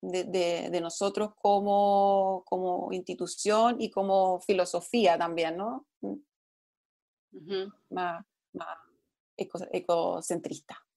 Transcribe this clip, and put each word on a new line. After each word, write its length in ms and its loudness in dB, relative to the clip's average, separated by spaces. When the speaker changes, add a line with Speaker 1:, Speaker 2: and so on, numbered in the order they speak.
Speaker 1:
de, 220 -4
de, 480 -2
de 100 0
nosotros 480 -2
como, 1040 4
como 460 -2
institución 880 0
y 120 -2
como 500 2
filosofía 760 2
también, 400 -2
¿no? 280 -8
Speaker 2:
Ujú. 1700 -12
Speaker 1:
Más, 340 -6
más 260 -12
eco-, 340 -10
ecocentrista. 1120 -4